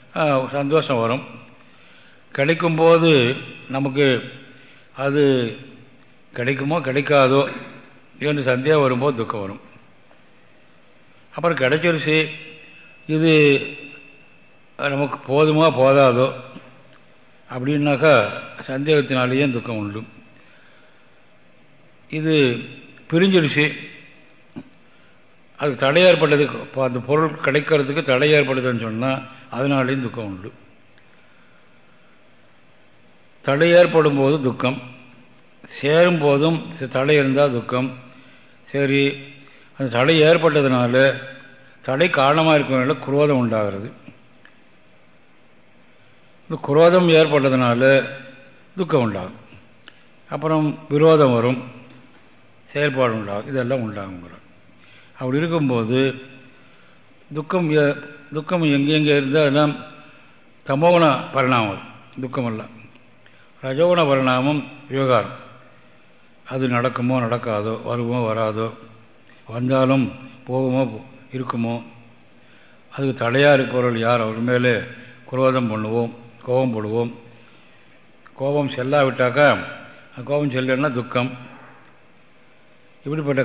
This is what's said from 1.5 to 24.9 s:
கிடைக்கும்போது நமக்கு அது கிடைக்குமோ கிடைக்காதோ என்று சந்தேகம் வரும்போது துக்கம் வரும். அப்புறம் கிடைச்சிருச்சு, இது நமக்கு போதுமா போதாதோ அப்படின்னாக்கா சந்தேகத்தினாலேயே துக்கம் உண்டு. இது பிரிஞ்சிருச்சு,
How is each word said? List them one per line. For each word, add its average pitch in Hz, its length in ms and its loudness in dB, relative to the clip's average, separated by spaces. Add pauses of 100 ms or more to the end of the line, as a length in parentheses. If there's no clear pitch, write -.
கிடைக்கும்போது 165 760 4 (640)
நமக்கு 139 300 0 (1000)
அது 143 180 2 (1120)
கிடைக்குமோ 135 440 -4 (100)
கிடைக்காதோ 139 540 2 (840)
என்று 147 220 -2
சந்தேகம் 139 360 2
வரும்போது 127 340 -2
துக்கம் 107 240 -8
வரும். 95 180 -12 (1700)
அப்புறம் 160 280 -2
கிடைச்சிருச்சு, 151 560 0 (1000)
இது 160 160 2 (1500)
நமக்கு 139 380 -4 (120)
போதுமா 156 380 2 (120)
போதாதோ 135 480 4 (1200)
அப்படின்னாக்கா 143 640 2 (560)
சந்தேகத்தினாலேயே 135 760 0 (100)
துக்கம் 110 260 -8
உண்டு. 104 200 -10 (2000)
இது 156 240 -2 (720)
பிரிஞ்சிருச்சு, 165 560 2 (1900)